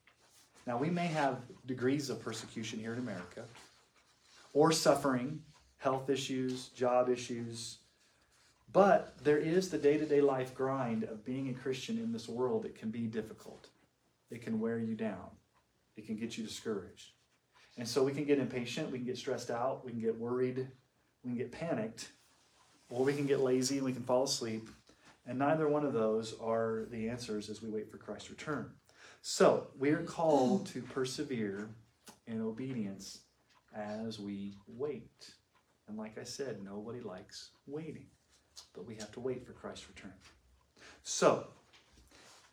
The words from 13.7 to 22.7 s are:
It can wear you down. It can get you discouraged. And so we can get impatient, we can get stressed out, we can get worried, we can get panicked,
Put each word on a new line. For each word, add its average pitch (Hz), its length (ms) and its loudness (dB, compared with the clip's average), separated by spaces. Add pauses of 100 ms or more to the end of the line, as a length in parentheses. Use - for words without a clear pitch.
It 117 120 -10
can 110 160 -2
wear - 200 0
you 113 180 -2
down. 208 340 -6 (640)
It 110 100 -14
can 110 100 -4
get 110 200 -6
you 117 60 -6
discouraged. - 680 -8 (640)
And 120 100 -6
so 131 160 2
we 139 100 4
can 151 120 -2
get 139 160 6
impatient, 127 500 -2
we 131 80 -4
can 123 80 -6
get 127 100 -4
stressed 120 340 -4
out, 123 340 -2
we 127 80 -8
can 117 80 -4
get 113 180 0
worried, 127 480 0 (560)
we 123 80 -6
can 120 80 -2
get 120 140 -4
panicked, 113 580 -4 (800)